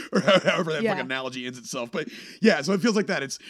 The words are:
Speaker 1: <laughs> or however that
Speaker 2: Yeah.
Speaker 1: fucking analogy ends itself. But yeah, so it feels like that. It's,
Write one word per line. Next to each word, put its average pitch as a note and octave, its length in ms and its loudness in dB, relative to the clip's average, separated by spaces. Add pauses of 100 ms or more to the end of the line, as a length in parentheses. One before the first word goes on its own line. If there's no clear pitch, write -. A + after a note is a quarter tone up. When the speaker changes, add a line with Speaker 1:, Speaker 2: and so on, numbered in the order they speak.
Speaker 1:
<laughs> - 120 -8
or G3 80 2
however F3 520 4
that D#3 80 -2
Speaker 2:
Yeah. A3 120 2
Speaker 1:
fucking C3 120 -4
analogy C3 400 -6
ends B2+ 140 -10
itself. A#2+ 320 -8
But D#3+ 160 -6 (340)
yeah, F3 220 6
so F3 100 0
it G3 80 0
feels A3 140 2
like G#3 120 0
that. E3 140 -2
It's, C3+ 160 -8 (120)